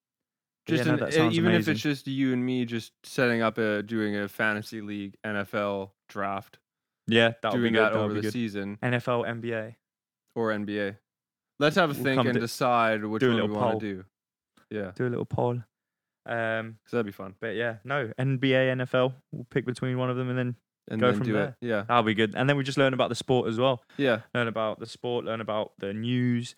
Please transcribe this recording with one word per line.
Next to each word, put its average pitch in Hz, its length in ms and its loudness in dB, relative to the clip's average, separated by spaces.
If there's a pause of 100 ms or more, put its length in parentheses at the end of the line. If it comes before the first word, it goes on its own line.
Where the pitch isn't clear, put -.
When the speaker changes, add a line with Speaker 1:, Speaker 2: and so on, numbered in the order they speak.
(680)
Speaker 1:
but - 60 -6
Speaker 2:
Just 123 120 2
Speaker 1:
yeah, - 40 -
no, - 60 4
Speaker 2:
an, - 60 0
Speaker 1:
that - 100 -2
Speaker 2:
e-, 160 60 0
Speaker 1:
sounds 160 220 4
Speaker 2:
even - 140 4
if - 20 6 (140)
Speaker 1:
amazing. - 60 4
Speaker 2:
it's 113 80 -4
just 143 260 -2
you 135 240 0
and 123 120 0
me 127 200 0
just 117 280 -6 (120)
setting 120 380 2
up 110 160 0
a, 107 260 0
doing 107 320 -2
a 101 100 -2
fantasy 107 540 -2
league, 104 420 -8
N 107 140 -4
F 101 180 -6
L 101 400 -2 (140)
draft, 98 500 -8 (480)
Speaker 1:
Yeah, 117 360 4
that 110 100 0
would 123 80 0
Speaker 2:
doing 117 120 2
Speaker 1:
be 110 60 4
good. 110 60 6
Speaker 2:
that 107 80 2
Speaker 1:
That 110 80 2
would 107 60 0
Speaker 2:
over 107 80 -2
Speaker 1:
be 104 60 -2
Speaker 2:
the - 60 -2
Speaker 1:
good. 104 60 -2
Speaker 2:
season. 101 500 -6
Speaker 1:
N 123 100 0
F 120 140 -2
L, 120 180 0
N 117 160 -6
B 117 120 -6
A. 113 240 -8 (580)
Speaker 2:
Or 113 160 0
N 104 140 -2
B 104 160 -2
A. 101 180 -4 (600)
Let's 147 160 2
have 170 140 4
a 139 40 -4
Speaker 1:
We'll - 80 -4
Speaker 2:
think 135 160 2
Speaker 1:
come 127 80 4
Speaker 2:
and 123 80 2
Speaker 1:
do, 107 60 0
Speaker 2:
decide 117 640 2
which 107 160 -2
Speaker 1:
do 131 60 4
a 127 40 4
Speaker 2:
one 117 60 2
we 110 60 0
Speaker 1:
little 107 140 -2
Speaker 2:
wanna 113 140 2
Speaker 1:
poll. 110 100 -2
Speaker 2:
do. 98 240 -6 (640)
Yeah. 101 280 -6
Speaker 1:
Do 127 100 -2
a - 40 -2
little 120 140 -4
poll. 120 380 -2 (680)
Um, 113 560 -4
Speaker 2:
'Cause - 60 -20
that'd 117 160 -2
be 98 60 -8
fun. 95 280 -14
Speaker 1:
but 113 140 -6
yeah, 113 300 -2
no, 131 340 -4
N 131 200 0
B 131 160 2
A, 131 180 4
N 127 80 -2
F 127 160 -2
L, 127 180 2 (160)
we'll 135 180 -10
pick 123 160 -2
between 127 320 -2
one 127 140 0
of 123 60 -4
them 127 120 -2
and 127 80 -2
then 123 200 -2 (320)
Speaker 2:
And 110 120 -4
Speaker 1:
go 127 80 6
Speaker 2:
then 107 100 4
Speaker 1:
from 123 80 -2
Speaker 2:
do 107 80 0
Speaker 1:
there. 104 100 2 (160)
Speaker 2:
it. 123 60 -6
Yeah. 107 160 0
Speaker 1:
That'll 117 200 4
be 107 120 2
good. 110 200 2
And 131 160 2
then 143 60 2
we 135 80 -2
just 135 140 -2
learn 135 160 4
about 120 160 2
the 117 40 -4
sport 123 340 2
as 113 120 -2
well. 127 240 2 (120)
Speaker 2:
Yeah. 120 260 2 (120)
Speaker 1:
Learn 120 140 0
about 110 320 -2
the 113 60 -10
sport, 120 380 -4
learn 113 160 -4
about 107 380 -4
the 98 160 -6
news. 120 640 0